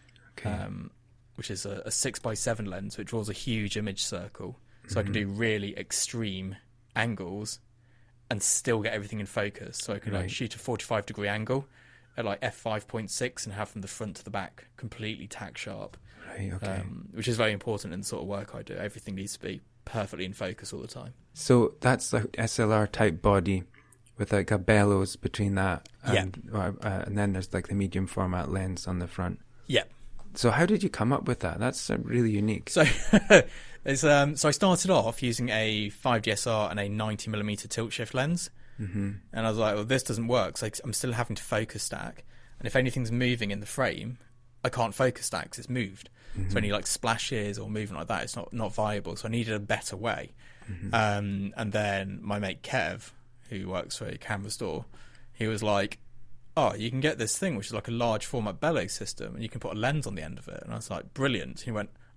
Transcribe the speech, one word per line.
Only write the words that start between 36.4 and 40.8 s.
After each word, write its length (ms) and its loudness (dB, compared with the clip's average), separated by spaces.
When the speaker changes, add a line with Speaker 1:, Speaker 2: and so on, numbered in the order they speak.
Speaker 2:
R 240 2
and 100 -2
a 100 0
ninety 400 -2
millimeter 400 -2
tilt 240 -2
shift 200 -4
lens. 360 0
Speaker 1:
Mm-hmm. 300 -2
Speaker 2:
And 120 0
I 40 2
was 80 0
like, 180 4
"Well, 100 0
this 180 2
doesn't 240 -2
work." 300 2
So 120 -2